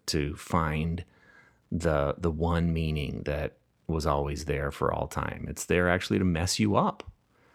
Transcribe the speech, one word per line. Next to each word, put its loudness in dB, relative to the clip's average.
to 0
find 0
the, 2
the 0
one 2
meaning -2
that -4
was -2
always 0
there -2
for 0
all -2
time. -6
It's -8
there 4
actually 2
to 2
mess 2
you 4
up. 0